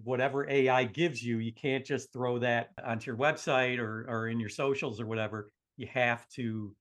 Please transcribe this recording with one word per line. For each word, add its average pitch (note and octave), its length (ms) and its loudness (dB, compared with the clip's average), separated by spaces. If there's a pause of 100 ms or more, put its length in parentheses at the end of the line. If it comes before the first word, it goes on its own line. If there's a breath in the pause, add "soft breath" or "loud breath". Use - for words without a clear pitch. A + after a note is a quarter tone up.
whatever B2+ 440 0
A C3+ 200 6
I B2+ 160 6
gives B2+ 380 0
you, A#2 160 0
you A#2 140 -2
can't C3 320 -2
just C3 280 -4
throw B2 280 0
that A#2+ 300 2 (140)
onto A#2 260 -4
your A#2 80 -4
website C3 600 2
or, A2+ 300 -4
or A2+ 200 -2
in A#2 120 0
your G#2+ 80 -4
socials C3+ 520 -2
or A2+ 60 -4
whatever. G#2+ 440 -4 (260)
You A#2 120 -8
have A#2+ 420 0
to A2 500 -6